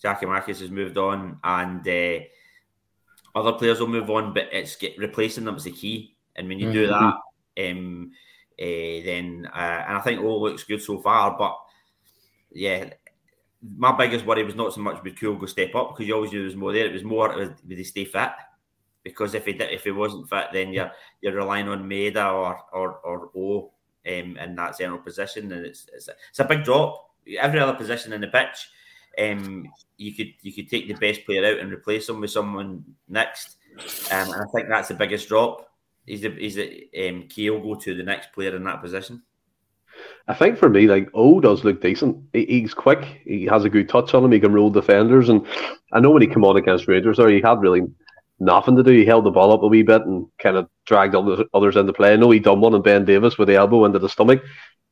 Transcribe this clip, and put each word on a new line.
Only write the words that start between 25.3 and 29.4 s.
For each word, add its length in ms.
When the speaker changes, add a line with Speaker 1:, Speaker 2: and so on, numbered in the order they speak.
Speaker 1:
and 140
it's, 280
it's 140
a, 60
it's 100
a 60
big 180
drop. 460
Every 200
other 140
position 400
in 80
the 60
pitch, 420
um, 540